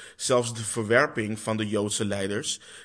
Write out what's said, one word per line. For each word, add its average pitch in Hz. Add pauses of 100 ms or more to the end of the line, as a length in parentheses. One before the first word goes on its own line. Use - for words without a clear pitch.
(160)
zelfs 123
de 113
verwerping 110
van 110
de 107
Joodse 104
leiders 101 (260)